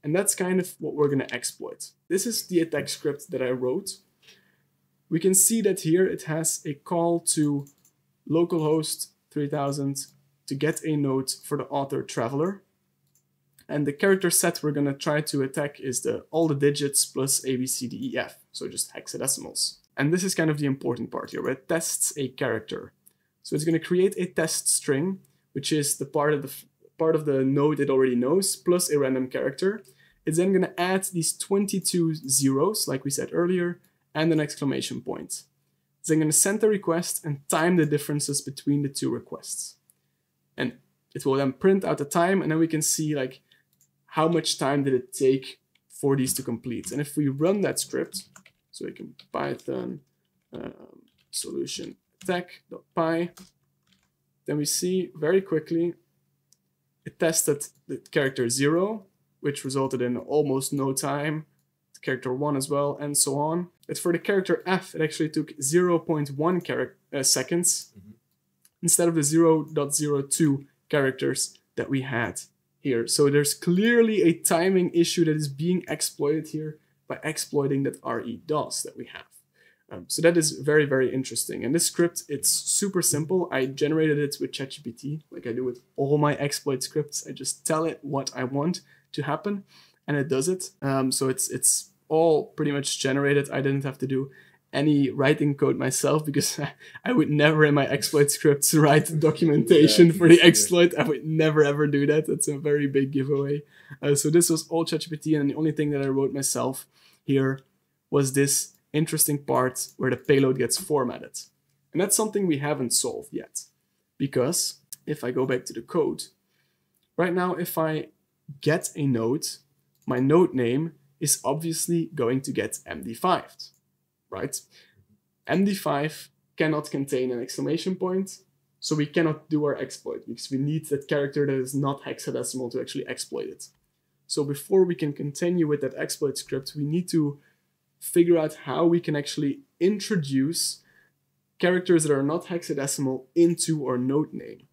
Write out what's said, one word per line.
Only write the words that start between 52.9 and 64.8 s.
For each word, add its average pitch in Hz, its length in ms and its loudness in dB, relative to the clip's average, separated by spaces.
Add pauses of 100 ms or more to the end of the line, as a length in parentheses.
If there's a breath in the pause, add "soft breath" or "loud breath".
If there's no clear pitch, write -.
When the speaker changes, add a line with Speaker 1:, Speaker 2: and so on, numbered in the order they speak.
Speaker 1:
then 147 120 -4
we 147 80 -2
see 180 500 -2
very 160 260 2
quickly 165 520 -2 (1120)
it - 140 -16
tested 160 480 0 (200)
the 135 100 -10 (140)
character 135 380 0
zero, 170 560 0 (340)
which 143 240 -4
resulted 135 380 -2
in 123 160 -2
almost 139 560 -2
no 139 200 -2
time, 147 520 -4 (480)
the - 60 -20
character 127 340 -4
one 143 240 -2
as 135 120 -4
well, 143 300 -2
and 147 180 -6
so 139 200 0
on. 165 320 -2 (180)
But 156 120 -8
for 175 120 -2
the 170 80 0
character 190 460 0
F, 185 300 -2